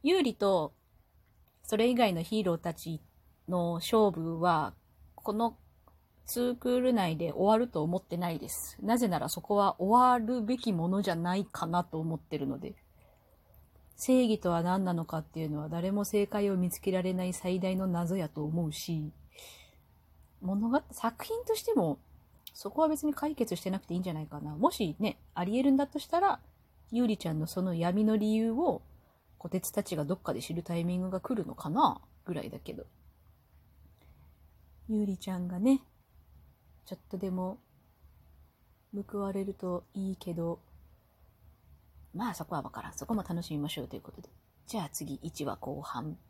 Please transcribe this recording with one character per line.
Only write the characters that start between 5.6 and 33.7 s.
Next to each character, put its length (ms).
ツ 160
ー 140
ク 140
ー 100
ル 140
内 240
で 160
終 140
わ 100
る 140
と 100
思 160
っ 60
て 140
な 140
い 80
で 100
す。 320
な 160
ぜ 100
な 120
ら 80
そ 140
こ 140
は 260
終 400
わ 40
る 180
べ 140
き 160
も 160
の 120
じ 80
ゃ 60
な 200
い 100
か 200
な 180
と 160
思 180
っ 20
て 180
る 100
の 120
で。 160
正 300
義 140
と 120
は 120
何 200
な 100
の 120
か 140
っ 40
て 160
い 60
う 60
の 80
は 100
誰 220
も 140
正 220
解 220
を 80
見 120
つ 100
け 120
ら 100
れ 120
な 120
い 80
最 260
大 160
の 120
謎 280
や 140
と 140
思 220
う 60
し、 400
物 280
語、 200
作 360
品 200
と 80
し 80
て 140
も、 240
そ 180
こ 100
は 60
別 180
に 80
解 220
決 200
し 60
て 80
な 100
く 60
て 80
い 40
い 20
ん 40
じ 60
ゃ 60
な 60
い 40
か 140
な。 160
も 160
し 280
ね、 200
あ 80
り 80
得 140
る 60
ん 60
だ 80
と 140
し 80
た 120
ら、 200
ユ 120
ー 40
リ 100
ち 120
ゃ 40
ん 60
の 60
そ 160
の 140
闇 280
の 140
理 160
由 180
を、 300
こ 120
て 120
つ 80
た 140
ち 120
が 80
ど 120
っ 40
か 140
で 80
知 140
る 80
タ 140
イ 60
ミ 140
ン 40
グ 100
が 80
来 160
る 100
の 80
か 160
な 320
ぐ 80
ら 80
い 80
だ 80
け 160
ど。 140